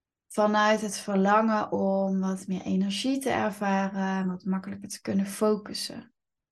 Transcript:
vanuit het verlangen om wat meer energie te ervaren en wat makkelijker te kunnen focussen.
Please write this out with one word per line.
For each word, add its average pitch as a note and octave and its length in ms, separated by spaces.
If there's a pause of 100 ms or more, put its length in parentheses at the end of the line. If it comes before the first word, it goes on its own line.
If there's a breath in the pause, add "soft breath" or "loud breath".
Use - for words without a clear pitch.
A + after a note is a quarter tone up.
(280)
vanuit G#3+ 520
het G#3 180
verlangen G#3 760
om G3 480
wat F#3+ 260
meer F#3+ 160
energie G3 560
te C4+ 120
ervaren G3 920
en F#3 60
wat F3+ 160
makkelijker G3 440
te - 120
kunnen G3 260
focussen. - 840 (400)